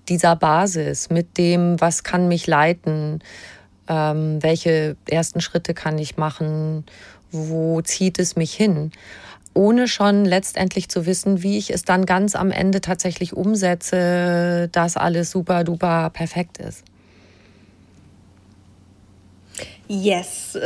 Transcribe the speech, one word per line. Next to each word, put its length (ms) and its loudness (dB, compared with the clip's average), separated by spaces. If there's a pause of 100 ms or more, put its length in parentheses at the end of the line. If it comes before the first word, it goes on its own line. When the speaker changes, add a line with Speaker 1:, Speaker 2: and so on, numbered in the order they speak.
Speaker 1:
dieser 280 4
Basis, 720 0
mit 280 -2
dem, 420 2
was 240 0
kann 240 0
mich 180 0
leiten, 760 0 (680)
ähm, 540 0
welche 540 2 (120)
ersten 320 0
Schritte 340 -4
kann 240 -4
ich 180 -8
machen, 680 -4 (480)
wo 480 -2
zieht 380 -2
es 180 -2
mich 180 -2
hin, 380 0 (600)
ohne 340 4
schon 360 4
letztendlich 640 0
zu 180 -4
wissen, 360 0
wie 160 0
ich 140 -4
es 120 -4
dann 220 2
ganz 280 2
am 160 0
Ende 300 2
tatsächlich 540 -4
umsetze, 1400 0
dass 240 0
alles 340 0
super 340 0
duper 460 0
perfekt 480 -8
ist. 240 -14 (3000)
Speaker 2:
Yes, 800 -4